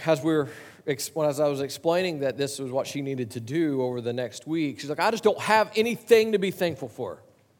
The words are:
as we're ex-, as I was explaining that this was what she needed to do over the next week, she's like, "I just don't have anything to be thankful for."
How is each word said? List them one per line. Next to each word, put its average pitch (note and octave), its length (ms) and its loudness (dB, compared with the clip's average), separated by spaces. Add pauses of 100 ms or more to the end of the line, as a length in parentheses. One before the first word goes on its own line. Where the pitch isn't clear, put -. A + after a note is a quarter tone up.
as D#3 180 2
we're D#3 260 2 (380)
ex-, C#3 300 -4
as D3+ 240 0
I D3+ 80 4
was C#3 140 -2
explaining E3 580 0
that C3 160 -2
this C#3 220 -4
was C3+ 120 -6
what B2+ 160 -2
she - 140 -8
needed C3 300 -4
to A#2+ 100 -8
do C#3 400 -2
over B2 220 -2
the A#2 100 -4
next A#2+ 340 -8
week, D3+ 340 -2
she's C#3 100 -8
like, D3+ 100 -4
"I G3 100 4
just A3+ 140 -2
don't G3 160 2
have G#3+ 340 4
anything A3 580 4
to G#3 60 4
be F#3+ 120 0
thankful D#3+ 380 -4
for." G#2 340 -10 (380)